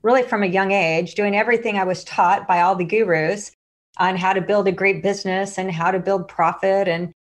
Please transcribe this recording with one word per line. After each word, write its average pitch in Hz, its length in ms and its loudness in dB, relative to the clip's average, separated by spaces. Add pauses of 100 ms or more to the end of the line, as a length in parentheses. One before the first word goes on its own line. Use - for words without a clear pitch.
really 247 220 4
from 226 200 -2
a 196 40 0
young 190 240 0
age, 170 440 0
doing 202 200 0
everything 220 420 0
I 190 60 0
was 180 220 -4
taught 190 420 0
by 175 140 2
all 185 140 2
the 180 100 -2
gurus 185 640 0 (460)
on 185 180 0
how 185 160 0
to 196 80 2
build 190 300 0
a - 20 0
great 190 320 0
business 190 540 -2
and 185 120 -4
how 170 220 -2
to 190 80 0
build 190 300 -2
profit 190 580 0
and, 170 240 -2 (220)